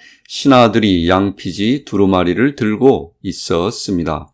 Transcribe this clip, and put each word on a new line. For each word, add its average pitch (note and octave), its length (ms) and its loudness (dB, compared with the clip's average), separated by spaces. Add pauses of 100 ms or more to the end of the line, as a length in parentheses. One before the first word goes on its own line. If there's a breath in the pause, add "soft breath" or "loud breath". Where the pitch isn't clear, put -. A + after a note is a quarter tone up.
(280 soft breath)
신하들이 G#2+ 800 2
양피지 G2 760 -2
두루마리를 F#2+ 680 0
들고 G#2+ 680 0
있었습니다. E2+ 1120 -4